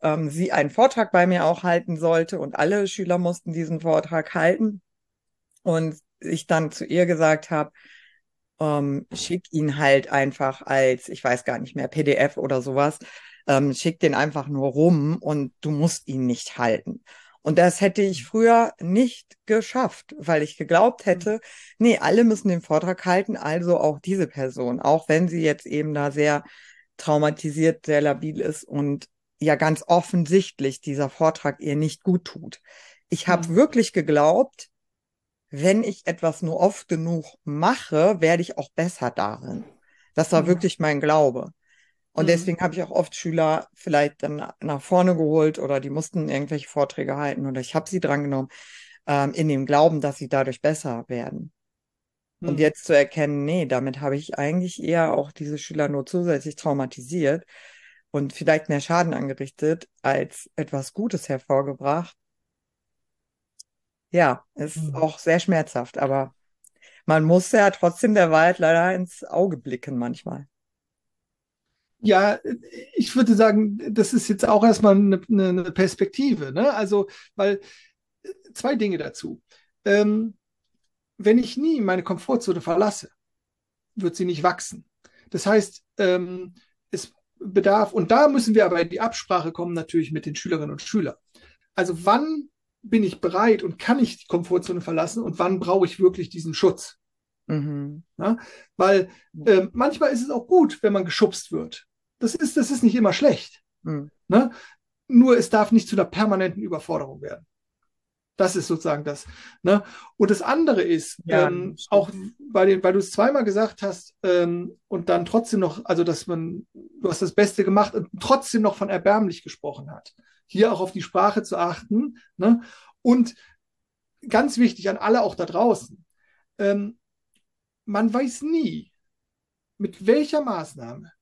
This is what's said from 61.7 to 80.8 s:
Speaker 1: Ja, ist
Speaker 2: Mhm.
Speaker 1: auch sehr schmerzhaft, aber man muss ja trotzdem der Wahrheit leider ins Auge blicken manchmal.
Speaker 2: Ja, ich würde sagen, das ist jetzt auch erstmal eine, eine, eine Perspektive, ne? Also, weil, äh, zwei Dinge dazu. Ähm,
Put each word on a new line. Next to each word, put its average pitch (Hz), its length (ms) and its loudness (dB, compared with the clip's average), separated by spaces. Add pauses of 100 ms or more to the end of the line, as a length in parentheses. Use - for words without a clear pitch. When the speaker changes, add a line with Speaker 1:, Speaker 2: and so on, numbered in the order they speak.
Speaker 1:
Ja, 156 420 2
ist 156 240 -10
Speaker 2:
Mhm. 151 180 -8
Speaker 1:
auch 156 240 -4
sehr 170 220 2
schmerzhaft, 151 560 -2
aber 135 360 -2 (720)
man 156 200 2
muss 180 260 4
ja 202 180 6
trotzdem 202 440 0
der 175 180 4
Wahrheit 170 280 4
leider 170 360 2
ins 180 300 -10
Auge 175 320 0
blicken 127 400 -8
manchmal. 131 500 -8 (1500)
Speaker 2:
Ja, 202 400 4 (540)
ich - 220 -2
würde 233 200 4
sagen, 214 420 4 (160)
das 220 200 2
ist 240 160 0
jetzt 202 180 0
auch 208 160 4
erstmal 208 320 6
eine, 196 320 4
eine, 190 220 2
eine 180 220 -2
Perspektive, 196 840 0
ne? 240 200 2
Also, 202 360 0 (260)
weil, 196 240 0 (640)
äh, 381 60 -16 (240)
zwei 269 220 -4
Dinge 202 220 -2
dazu. - 440 -12 (420)
Ähm, 208 540 2 (800)